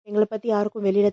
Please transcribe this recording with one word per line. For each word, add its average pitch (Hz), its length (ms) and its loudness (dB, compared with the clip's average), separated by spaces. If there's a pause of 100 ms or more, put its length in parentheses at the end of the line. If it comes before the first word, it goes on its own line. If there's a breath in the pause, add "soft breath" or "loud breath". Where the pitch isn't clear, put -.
எங்களை 208 280 0
பத்தி 220 180 -8
யாருக்கும் 208 380 -2
வெளியில 202 280 2